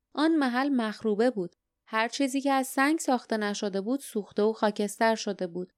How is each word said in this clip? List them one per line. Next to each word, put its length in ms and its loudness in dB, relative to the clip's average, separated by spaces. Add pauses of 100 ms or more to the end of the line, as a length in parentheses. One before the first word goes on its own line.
(140)
آن 220 2
محل 320 2
مخروبه 640 0
بود. 240 -4 (320)
هر 220 0
چیزی 320 -2
که 120 0
از 140 2
سنگ 320 2
ساخته 380 0
نشده 440 -2
بود، 200 -2
سوخته 420 -4
و 100 4
خاکستر 640 0
شده 320 -4
بود. 320 -8